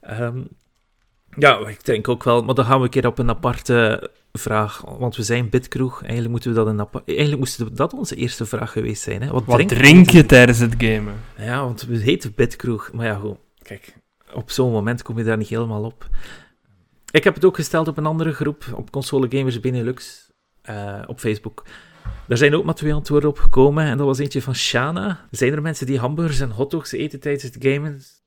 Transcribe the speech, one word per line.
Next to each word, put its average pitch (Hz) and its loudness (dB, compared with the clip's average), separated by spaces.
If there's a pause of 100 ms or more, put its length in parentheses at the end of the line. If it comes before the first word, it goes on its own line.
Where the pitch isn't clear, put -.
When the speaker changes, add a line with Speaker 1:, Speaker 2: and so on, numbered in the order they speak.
Speaker 1:
Ehm, 120 -8 (960)
ja, 123 4
ik 107 -14
denk 110 0
ook 120 -2
wel, 120 2
maar 123 0
dan 127 2
gaan 131 4
we 127 2
een 123 0
keer 123 0
op 120 -2
een 123 2
aparte 117 0 (240)
vraag, 107 -4
want - -8
we 113 -6
zijn 117 -2
Bitkroeg. 127 -4
Eigenlijk 117 -6
moeten 120 -4
we 113 0
dat 110 2
een 107 -2
apa-, - -8
eigenlijk 143 -2
moest 120 -6
dat 147 -2
onze 254 -10
eerste 120 -6
vraag 113 -8
geweest 110 -6
zijn, 107 -8
hè? 139 -6
Wat 127 -2
Speaker 2:
Wat 120 0
Speaker 1:
drink 180 0
je 123 0
Speaker 2:
drink 156 10
je 170 10
Speaker 1:
tijdens 123 8
Speaker 2:
tijdens 117 0
het 113 2
gamen? 104 -4 (240)
Speaker 1:
Ja, 120 -6
want 120 -8
we 120 -6
heten 107 -2
Bitkroeg, - -4
maar 117 -8
ja, 107 -4
goed. 101 -10 (260)
Kijk, - -20 (380)
op - -12
zo'n 127 0
moment 113 -2
kom 113 -10
je 117 -4
daar 110 0
niet 110 -6
helemaal 113 -6
op. - -14 (1000)
Ik 151 2
heb - 2
het 147 -2
ook 185 4
gesteld 160 -4
op 160 -8
een 151 -4
andere 160 -2
groep, 147 -8 (100)
op - -14
Console 135 -4
Gamers 131 -4
Benelux, 123 -6 (320)
eh, 101 -12
op 117 -14
Facebook. - -6 (640)
Daar 120 0
zijn 143 4
ook 165 0
maar 160 -4
twee 151 -4
antwoorden 147 0
op 143 -6
gekomen, 143 6
en 139 -2
dat 143 -2
was 135 0
eentje - -4
van 127 -6
Shana. 165 -4
"Zijn 127 0
er 151 -4
mensen 151 -6
die 131 -2
hamburgers 147 -2
en 135 -2
hotdogs 139 -6
eten 147 -8
tijdens 143 -6
het 123 -14
gamen?" 139 -2 (260)